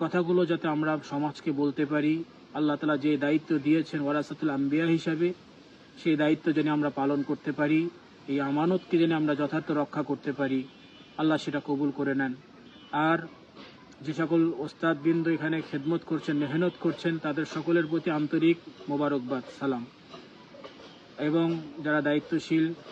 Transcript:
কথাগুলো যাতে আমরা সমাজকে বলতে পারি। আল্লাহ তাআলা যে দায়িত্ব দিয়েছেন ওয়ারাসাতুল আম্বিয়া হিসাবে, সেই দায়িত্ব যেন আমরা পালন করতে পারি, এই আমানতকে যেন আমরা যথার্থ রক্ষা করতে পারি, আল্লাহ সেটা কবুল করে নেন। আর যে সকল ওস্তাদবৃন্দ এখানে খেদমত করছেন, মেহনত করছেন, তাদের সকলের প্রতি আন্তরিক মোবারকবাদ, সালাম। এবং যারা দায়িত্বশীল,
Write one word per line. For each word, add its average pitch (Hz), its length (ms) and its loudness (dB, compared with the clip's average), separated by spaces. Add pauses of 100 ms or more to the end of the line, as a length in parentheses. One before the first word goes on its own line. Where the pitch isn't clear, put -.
কথাগুলো 175 460 2
যাতে 165 220 0
আমরা 156 300 0 (120)
সমাজকে 147 420 -2
বলতে 143 320 0
পারি। 151 400 0 (300)
আল্লাহ 147 220 0
তাআলা 151 200 0
যে 147 200 2
দায়িত্ব 151 420 0
দিয়েছেন 151 420 0
ওয়ারাসাতুল 147 500 -2
আম্বিয়া 139 360 0
হিসাবে, 165 480 0 (680)
সেই 160 140 2
দায়িত্ব 151 360 2
যেন 147 160 2
আমরা 147 220 2
পালন 143 320 0
করতে 147 300 -4
পারি, 156 380 2 (380)
এই 139 120 0
আমানতকে 160 580 2
যেন 165 140 4
আমরা 151 220 2
যথার্থ 151 360 -2
রক্ষা 151 320 -2
করতে 143 300 -4
পারি, 131 320 -2 (540)
আল্লাহ 156 200 2
সেটা 139 260 -4
কবুল 143 260 0
করে 139 240 -2
নেন। 135 200 -2 (580)
আর 156 260 2 (840)
যে 143 120 -6
সকল 165 460 2
ওস্তাদবৃন্দ 160 680 0
এখানে 160 420 0
খেদমত 156 360 -2
করছেন, 151 300 -2
মেহনত 156 440 2
করছেন, 165 380 0
তাদের 151 260 -2
সকলের 160 420 2
প্রতি 160 240 0
আন্তরিক 160 460 2 (320)
মোবারকবাদ, 143 540 0 (180)
সালাম। 135 260 -2 (1300)
এবং 165 420 2 (240)
যারা 151 180 2
দায়িত্বশীল, 160 720 0 (180)